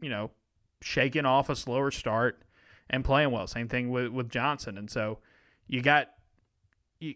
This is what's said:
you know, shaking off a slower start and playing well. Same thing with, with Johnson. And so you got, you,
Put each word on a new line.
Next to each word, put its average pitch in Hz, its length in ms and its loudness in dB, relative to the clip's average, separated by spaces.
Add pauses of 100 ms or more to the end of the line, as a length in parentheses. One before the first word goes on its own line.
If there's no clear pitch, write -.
you 147 100 -8
know, 110 220 -6 (500)
shaking 139 420 0
off 135 240 4
a 143 60 -2
slower 135 380 -2
start 113 500 0 (480)
and 131 140 0
playing 139 260 4
well. 110 160 -2
Same 117 220 -6
thing 123 220 -2
with, 123 180 0
with 120 200 -4
Johnson. 127 480 -2
And 104 140 -10
so 110 300 -4 (480)
you 127 120 -4
got, 143 280 4 (920)
you, 156 180 -10